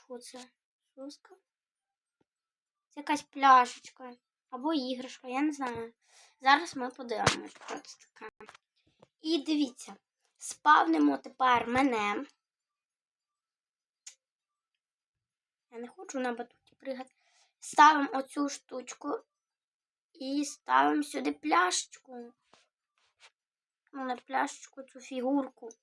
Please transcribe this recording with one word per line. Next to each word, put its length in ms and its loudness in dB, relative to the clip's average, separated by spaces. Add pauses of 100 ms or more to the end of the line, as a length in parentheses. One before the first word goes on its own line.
що 140 -14
це? 260 -18 (500)
Соска? 400 -18 (1500)
Це 120 -16
якась 220 -4
пляшечка. 960 2 (340)
Або 240 -4
іграшка, 540 -6
я 120 -4
не 120 0
знаю. 400 -8 (480)
Зараз 360 4
ми 140 -6
подивимось, 680 -4 (100)
що 120 -10
це 280 -20
таке. 220 -20 (920)
І 180 -2
дивіться, 580 -4 (480)
спавнимо 720 4
тепер 500 0
мене. 560 0 (3500)
Я 80 -16
не 100 -10
хочу 320 -10
на 120 -4
батуті 460 -14
пригати. 360 -12 (460)
Ставимо 520 6
оцю 360 -4
штучку. 720 -10 (920)
І 320 -4
ставимо 580 2
сюди 300 -6
пляшечку. 1000 -2 (1600)
Ну, 120 -10
не 120 -6
пляшечку, 680 -8
цю 180 -20
фігурку. 680 -4 (140)